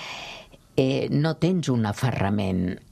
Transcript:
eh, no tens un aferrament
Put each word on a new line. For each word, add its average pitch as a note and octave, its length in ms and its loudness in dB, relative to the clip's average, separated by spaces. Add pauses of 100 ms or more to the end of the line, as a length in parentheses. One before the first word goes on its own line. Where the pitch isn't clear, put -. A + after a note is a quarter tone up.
(760)
eh, C3 360 2
no D3+ 260 2
tens E3+ 320 2
un A#2+ 160 2
aferrament G2 920 0 (120)